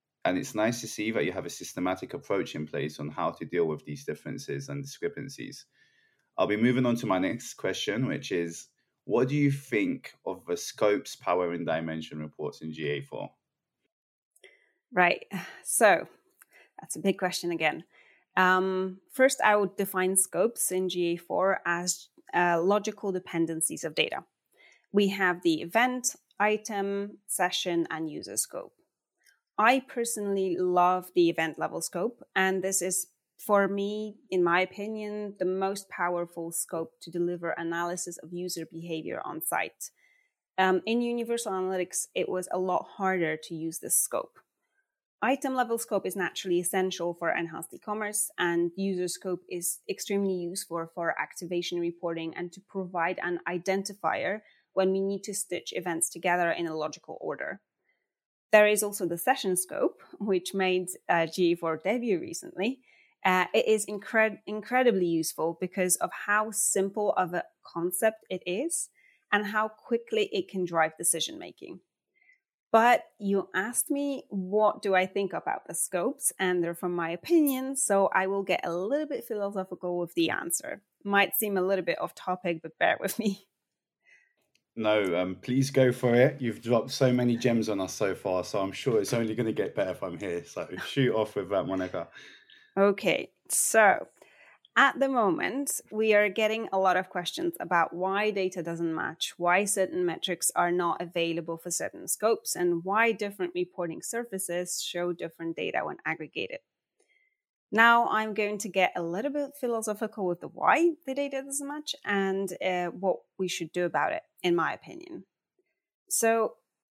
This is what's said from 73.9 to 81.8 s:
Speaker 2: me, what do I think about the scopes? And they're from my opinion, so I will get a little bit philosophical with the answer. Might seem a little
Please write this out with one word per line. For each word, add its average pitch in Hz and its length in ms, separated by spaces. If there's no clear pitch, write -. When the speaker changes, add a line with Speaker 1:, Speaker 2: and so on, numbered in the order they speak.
Speaker 2:
me, 285 380
what 196 540
do 196 120
I 185 120
think 190 260
about - 340
the - 80
scopes? - 640
And 180 240
they're 170 120
from 180 200
my 170 140
opinion, 269 680
so 196 360
I 185 140
will 196 160
get 190 220
a 170 100
little 247 320
bit 277 180
philosophical 190 760
with 175 140
the 165 160
answer. - 540
Might 202 300
seem 208 220
a 185 60
little 185 220